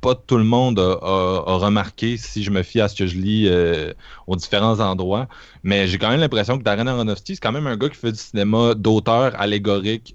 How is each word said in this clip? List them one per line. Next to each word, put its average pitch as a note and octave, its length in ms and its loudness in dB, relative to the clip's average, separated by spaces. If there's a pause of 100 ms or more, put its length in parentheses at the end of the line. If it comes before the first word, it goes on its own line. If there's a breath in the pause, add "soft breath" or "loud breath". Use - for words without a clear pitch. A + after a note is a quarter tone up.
pas B2+ 140 2
tout B2+ 240 0
le A2 60 6
monde A#2+ 360 4
a, F#2 220 2
a, F#2 440 0
a F#2 120 2
remarqué G#2 580 0
si A2 260 -8
je G2+ 80 -4
me G2 120 0
fie A2+ 180 -2
à G#2 80 2
ce G2 80 -8
que G2 100 -2
je F2 100 -4
lis, G#2+ 300 0
euh, E2+ 460 2 (340 loud breath)
aux F#2 100 -2
différents G#2+ 440 0
endroits. F#2+ 480 -2 (340 loud breath)
Mais G2 240 2
j'ai F#2 120 0
quand G#2+ 100 0
même C3+ 120 2
l'impression B2 380 0
que B2 40 -10
Darren G#2+ 240 0
Aronofsky, A#2+ 480 -4
c'est - 80 -14
quand A2+ 100 -2
même D3 140 -4
un A#2+ 100 -4
gars B2+ 140 -2
qui D3 60 -20
fait A#2 160 -4
du G#2+ 60 -8
cinéma A2 560 2
d'auteur, A2+ 640 2
allégorique, G#2 760 -2